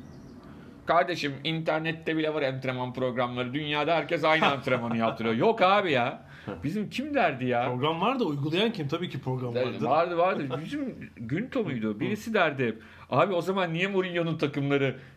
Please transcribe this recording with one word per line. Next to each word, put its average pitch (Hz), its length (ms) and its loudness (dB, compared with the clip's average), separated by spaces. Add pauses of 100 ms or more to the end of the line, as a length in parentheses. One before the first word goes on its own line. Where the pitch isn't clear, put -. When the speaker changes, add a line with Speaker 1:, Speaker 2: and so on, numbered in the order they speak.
(880)
Speaker 1:
"Kardeşim, 165 460 2 (120)
internette 160 720 0
bile 156 180 0
var 151 80 0
antrenman 127 520 -2
programları. 123 600 -2
Dünyada 151 400 0
herkes 156 300 0
aynı 160 220 6
antrenmanı 127 500 0
yaptırıyor." 113 380 2
Speaker 2:
<laughs> 139 120 4
Speaker 1:
Yok 226 160 4
abi 190 300 4
ya. 123 300 0 (240)
Speaker 2:
Hı. 98 180 -8
Speaker 1:
Bizim 190 260 -4
kim 285 240 -6
derdi 147 320 2
ya? 120 200 2
Speaker 2:
Program 143 340 0
var 247 200 2
da 233 40 2
uygulayan 160 480 0
kim? 151 160 -4
Tabii 165 220 -2
ki 135 100 -8
program 127 360 -4
Speaker 1:
Evet, 127 100 0
Speaker 2:
vardır. 104 200 -4
Speaker 1:
vardı, 165 300 2
vardı. 165 440 0
Speaker 2:
<laughs> 160 40 -8
Speaker 1:
Bizim 254 520 -8
Günto 190 480 -4
muydu? 110 300 -2
Speaker 2:
Hı. 104 60 -8
Speaker 1:
Birisi 208 340 -4
derdi 147 320 2
hep, 110 160 -4 (280)
"Abi 165 240 4
o 170 80 2
zaman 185 300 0
niye 175 140 0
Mourinho'nun 175 520 0
takımları 139 580 2 (200)